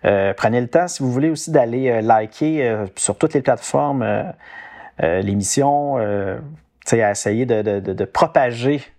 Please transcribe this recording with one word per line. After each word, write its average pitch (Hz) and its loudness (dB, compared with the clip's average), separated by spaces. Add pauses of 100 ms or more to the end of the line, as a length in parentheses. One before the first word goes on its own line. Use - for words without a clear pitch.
Euh, 98 2
prenez 117 2
le 120 -4
temps, 175 -2
si 156 -8
vous 127 0
voulez 139 0
aussi, 160 -4
d'aller, 127 0
euh, 117 0
liker, 117 0
euh, 107 -2 (100)
sur - -2
toutes - 0
les 139 2
plateformes, 139 0
euh, 104 0 (800)
euh, 87 2
l'émission, 139 0
euh, 101 -4 (480)
tu 120 2
sais, 113 4
à 104 4
essayer 107 0
de, 117 2
de, 104 0
de, 95 -4
de 95 -2
propager 135 0 (160)